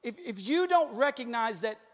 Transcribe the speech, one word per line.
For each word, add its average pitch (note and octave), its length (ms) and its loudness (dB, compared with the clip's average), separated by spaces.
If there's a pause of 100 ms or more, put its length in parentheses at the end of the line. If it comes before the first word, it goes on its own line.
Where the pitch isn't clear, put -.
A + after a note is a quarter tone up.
If, A#3+ 200 -8
if G3+ 240 -8
you F4 200 2
don't E4 280 4
recognize A#3 680 0
that G#3+ 180 -4 (140)